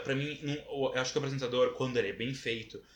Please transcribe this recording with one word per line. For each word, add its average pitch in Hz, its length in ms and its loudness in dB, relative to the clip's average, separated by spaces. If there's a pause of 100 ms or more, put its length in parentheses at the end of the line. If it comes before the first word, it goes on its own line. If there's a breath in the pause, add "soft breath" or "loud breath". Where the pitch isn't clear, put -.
Pra 135 100 0
mim, 147 280 -2
não, 143 120 0 (380)
eu 127 80 2
acho 127 120 -2
que - 60 0
o - 40 4
apresentador, 127 500 2
quando 127 240 0
ele 101 140 4
é - 20 -2
bem 117 220 -2
feito, 113 440 -4 (180 soft breath)